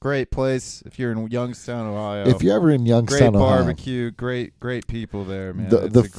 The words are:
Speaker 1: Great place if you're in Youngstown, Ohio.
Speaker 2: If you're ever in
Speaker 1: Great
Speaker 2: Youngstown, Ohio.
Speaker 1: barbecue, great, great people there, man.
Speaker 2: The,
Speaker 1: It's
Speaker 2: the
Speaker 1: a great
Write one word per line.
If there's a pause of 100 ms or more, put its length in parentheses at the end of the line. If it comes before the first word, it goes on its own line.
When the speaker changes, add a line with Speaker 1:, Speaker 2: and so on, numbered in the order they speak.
Speaker 1:
Great
place
if
you're
in
Youngstown,
Ohio.
Speaker 2:
If
you're
ever
in
Speaker 1:
Great
Speaker 2:
Youngstown,
Ohio.
Speaker 1:
barbecue,
great,
great
people
there,
man.
Speaker 2:
The,
Speaker 1:
It's
Speaker 2:
the
Speaker 1:
a
great